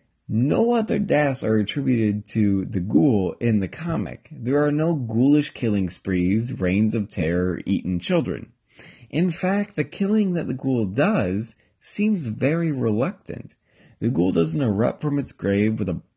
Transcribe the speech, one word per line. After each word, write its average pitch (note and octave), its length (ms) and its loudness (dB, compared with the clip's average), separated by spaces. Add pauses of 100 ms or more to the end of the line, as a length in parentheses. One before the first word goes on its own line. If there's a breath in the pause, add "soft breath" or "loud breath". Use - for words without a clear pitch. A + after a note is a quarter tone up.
(260)
No E3 460 2
other A3 260 0
deaths C#3 460 0
are A2 140 2
attributed A2 680 0
to G2+ 360 2
the G#2 160 -4
ghoul G#2+ 580 2
in A2+ 220 2
the F#2+ 80 -2
comic. D3+ 640 -8
There C#3 320 0
are D3 80 2
no D#3+ 220 0
ghoulish C3+ 560 2
killing G2+ 400 0
sprees, G2 680 0
reigns G2+ 360 2
of G#2+ 160 -2
terror, F2+ 560 -2
eaten F#2 340 -2
children. D3+ 520 -2 (580 loud breath)
In F3 200 0
fact, G3 460 -4
the D3 80 0
killing G3 480 0
that E3+ 140 -4
the C#3 80 -4
ghoul B2+ 320 0
does A2+ 680 0 (260)
seems G3+ 480 -2
very D3+ 440 0
reluctant. B2 840 -4 (460 soft breath)
The - 80 0
ghoul E3+ 240 2
doesn't D#3+ 300 0
erupt A2+ 400 0
from C#3+ 160 -2
its C#3 140 -6
grave G#2 460 0
with F#2+ 120 -2
a D#2+ 100 -4 (160)